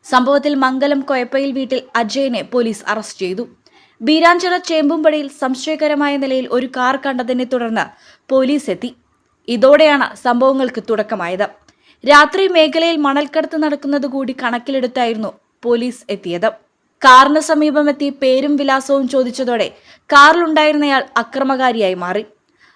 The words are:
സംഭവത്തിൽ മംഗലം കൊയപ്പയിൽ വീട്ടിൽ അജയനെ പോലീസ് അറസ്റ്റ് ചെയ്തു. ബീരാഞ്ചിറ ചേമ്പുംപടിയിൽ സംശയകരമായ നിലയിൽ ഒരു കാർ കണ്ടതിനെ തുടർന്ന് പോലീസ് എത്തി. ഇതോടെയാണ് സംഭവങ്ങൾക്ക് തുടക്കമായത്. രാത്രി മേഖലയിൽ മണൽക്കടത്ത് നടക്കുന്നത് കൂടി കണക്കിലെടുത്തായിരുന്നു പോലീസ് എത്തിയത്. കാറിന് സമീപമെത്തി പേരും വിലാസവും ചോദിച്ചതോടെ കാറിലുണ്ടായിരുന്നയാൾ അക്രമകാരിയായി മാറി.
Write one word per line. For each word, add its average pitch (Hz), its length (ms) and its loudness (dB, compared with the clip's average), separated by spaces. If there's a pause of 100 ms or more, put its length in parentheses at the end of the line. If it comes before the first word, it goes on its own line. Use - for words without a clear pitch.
സംഭവത്തിൽ 285 520 0
മംഗലം 269 460 0
കൊയപ്പയിൽ 269 500 -4
വീട്ടിൽ 254 300 -4 (140)
അജയനെ 240 460 -2
പോലീസ് 226 460 -4
അറസ്റ്റ് 214 320 -8
ചെയ്തു. 190 280 -6 (540)
ബീരാഞ്ചിറ 339 560 2
ചേമ്പുംപടിയിൽ 302 720 0 (100)
സംശയകരമായ 285 760 -4
നിലയിൽ 262 340 -4
ഒരു 247 260 -2
കാർ 254 280 -2
കണ്ടതിനെ 254 380 -4
തുടർന്ന് 233 420 -4 (440)
പോലീസ് 262 400 0
എത്തി. 196 260 -8 (520)
ഇതോടെയാണ് 277 680 4
സംഭവങ്ങൾക്ക് 254 760 0
തുടക്കമായത്. 202 580 -4 (640)
രാത്രി 302 380 4
മേഖലയിൽ 330 500 2
മണൽക്കടത്ത് 302 600 -2
നടക്കുന്നത് 285 500 -2
കൂടി 262 360 -6
കണക്കിലെടുത്തായിരുന്നു 240 920 -4 (300)
പോലീസ് 240 460 -2
എത്തിയത്. 196 400 -4 (560)
കാറിന് 277 340 8
സമീപമെത്തി 294 680 0
പേരും 277 460 0
വിലാസവും 269 520 0
ചോദിച്ചതോടെ 247 680 -2 (240)
കാറിലുണ്ടായിരുന്നയാൾ 302 1040 4 (140)
അക്രമകാരിയായി 247 760 -2
മാറി. 180 320 -6 (500)